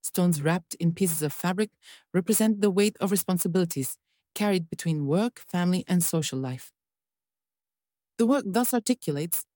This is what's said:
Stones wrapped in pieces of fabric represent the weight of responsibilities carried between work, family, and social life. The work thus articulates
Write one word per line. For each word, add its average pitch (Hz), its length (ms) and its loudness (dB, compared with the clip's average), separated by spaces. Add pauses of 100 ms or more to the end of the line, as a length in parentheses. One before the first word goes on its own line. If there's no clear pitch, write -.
Stones 175 400 0
wrapped 165 340 -2
in 165 180 0
pieces 165 280 -2
of 147 120 -2
fabric 185 380 -2 (420)
represent 208 480 2
the 202 100 4
weight 208 300 2
of 196 100 0
responsibilities 180 840 0 (380)
carried 190 340 0
between 151 380 -2
work, 196 320 0
family, 180 480 0
and 180 160 2
social 151 340 -2
life. 127 340 -8 (1500)
The 233 80 4
work 262 200 2
thus 226 260 0
articulates 170 720 -2 (100)